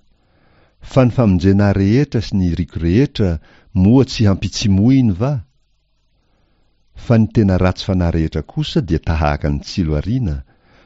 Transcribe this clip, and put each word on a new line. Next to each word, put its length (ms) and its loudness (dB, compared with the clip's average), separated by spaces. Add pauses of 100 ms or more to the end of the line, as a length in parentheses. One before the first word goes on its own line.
(840)
Fa 220 2
ny 100 0
famonjena 600 2
rehetra 440 0
sy 140 -8
ny 220 0
riko 260 -8
rehetra 460 0 (440)
moa 300 4
tsy 240 0
hampitsimoiny 880 0
va? 180 -4 (1700)
Fa 120 2
ny 140 2
tena 260 4
ratsy 300 -2
fanahy 300 0
rehetra 260 -2
kosa 380 -4
dia 180 -2
tahaka 500 -2
ny 140 -4
tsilo 320 -4
ariana, 420 -4 (480)